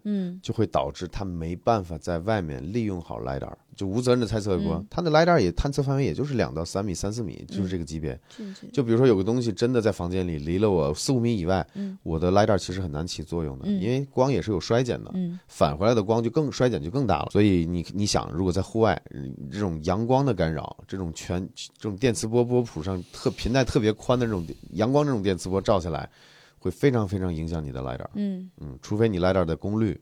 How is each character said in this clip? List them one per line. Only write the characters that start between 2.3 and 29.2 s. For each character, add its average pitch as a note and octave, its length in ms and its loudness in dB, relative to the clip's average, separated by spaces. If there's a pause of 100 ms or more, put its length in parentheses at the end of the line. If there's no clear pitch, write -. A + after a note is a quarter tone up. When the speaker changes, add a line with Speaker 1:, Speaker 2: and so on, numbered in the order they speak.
Speaker 2:
面 C#2 300 -6
利 A#2 120 -2
用 F#2+ 180 -4
好 A1+ 180 -10
lidar， C2 320 -6 (240)
就 G2 100 -6
无 G2 160 -2
责 B2 120 4
任 B2 60 4
的 A#2 60 2
猜 G#2+ 140 0
测 G2 160 0
一 F#2+ 80 2
波， D#2+ 120 0
Speaker 1:
嗯。 G2+ 140 -4
Speaker 2:
它 - 120 -4
的 E3+ 100 0
lidar E3+ 260 6
也 F#2 140 4
探 - 180 0
测 C#3+ 140 0
范 C3+ 140 2
围 C#3 80 2
也 E2+ 80 0
就 F#2+ 100 -2
是 C#3+ 120 -4
两 D2+ 180 2
到 D#2 100 -2
三 G2 220 -4
米、 F#2+ 80 -2
三 G2 180 -4
四 A2+ 100 -6
米， E2+ 280 -8
就 G2 120 -4
是 F#2+ 60 0
这 F#2 100 -2
个 E2 60 -2
级 D#2 160 -6
别。 D2 180 -4 (220)
Speaker 1:
嗯。 A2 140 -10
近 - 80 -
距 G2 60 -16
离。 - 40 -18
Speaker 2:
就 - 100 -2
比 A2+ 120 2
如 A2+ 40 4
说 B2+ 80 6
有 B2 80 8
个 F#2+ 80 4
东 A2+ 200 0
西 A#2 100 -2
真 A#2+ 220 0
的 A#2+ 80 2
在 G#2 100 4
房 F2 180 -2
间 F#2 160 0
里， E2 140 -4
离 E2 180 0
了 G#2 140 4
我 D2+ 220 4
四 - 180 -4
五 B2+ 80 2
米 A#2 180 2
以 E2+ 80 -2
外， F2+ 280 0
Speaker 1:
嗯。 G3 280 -8
Speaker 2:
我 D#2+ 160 -2
的 F2+ 140 2
lidar G#2 260 4
其 F2 140 -6
实 F#2 80 -4
很 F#2 100 -4
难 D2 160 -4
起 F2 160 -8
作 E2 220 -4
用 C2+ 160 -6
的， C2+ 80 -10
Speaker 1:
嗯。 G3 140 0
Speaker 2:
因 G2+ 80 -2
为 C3+ 200 -2
光 C3 220 2
也 G2+ 100 2
是 G#2 100 -2
有 F#2 80 0
衰 A2+ 220 2
减 A2+ 220 -2
的， - 120 -14
Speaker 1:
嗯。 F3+ 220 -4 (120)
Speaker 2:
返 - 260 2
回 F2+ 100 0
来 A#2+ 80 4
的 A2+ 80 2
光 A2+ 220 2
就 A#2 60 0
更， D3+ 200 0
衰 B2+ 200 2
减 F#2+ 120 -2
就 D2+ 80 -6
更 B2+ 160 0
大 E2 160 2
了。 - 80 -6
所 G#2 140 4
以 F2+ 220 6
你， E2+ 280 -2
你 G2+ 120 0
想， A#1+ 260 0
如 F2+ 140 0
果 F2 80 2
在 F#2+ 80 0
户 A2+ 180 -2
外， G#2+ 180 4 (140)
嗯， C2+ 240 -8 (160)
这 G2 80 -6
种 F2+ 240 -2
阳 F#2+ 240 0
光 C3 180 4
的 B2+ 80 2
干 E2+ 200 0
扰， - 240 -8 (100)
这 - 80 -10
种 F#2 180 -4
全， F2+ 400 -4
这 - 360 -10
种 F#2+ 80 -6
电 A#2 160 2
磁 G2 120 -4
波 A#2 200 2
波 B2 160 2
谱 A#2 200 -6
上 F2+ 300 -4
特-， - 200 -4
频 G#2+ 200 -2
带 C3 140 4
特 C3 160 2
别 G#2+ 100 4
宽 B2 260 0
的 B2 80 0
这 A2+ 60 -2
种 F2 160 -4 (240)
阳 G#2+ 180 2
光， D3 160 4
这 C#3+ 60 0
种 A2+ 100 0
电 F#2 160 2
磁 F#2 120 -6
波 F#2+ 100 0
照 G2+ 180 2
下 E2+ 120 -2
来， C#2+ 200 -4 (500)
会 F#2 120 -4
非 C#3+ 200 2
常 A2+ 160 2
非 G2 120 -2
常 F#2 140 -2
影 D#2+ 140 -4
响 E2 160 -4
你 C#2 80 -8
的 B1+ 100 -8
lidar。 B1+ 320 -6
Speaker 1:
嗯。 F#3+ 360 -6 (100)
Speaker 2:
嗯， C#2 220 -12
除 - 160 -4
非 A2+ 100 4
你 G2 120 0
lidar F#2 260 4